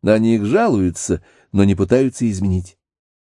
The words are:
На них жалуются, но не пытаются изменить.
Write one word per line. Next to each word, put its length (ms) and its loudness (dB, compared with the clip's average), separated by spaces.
На 160 2
них 260 2
жалуются, 800 -2
но 140 2
не 100 2
пытаются 560 0
изменить. 480 -4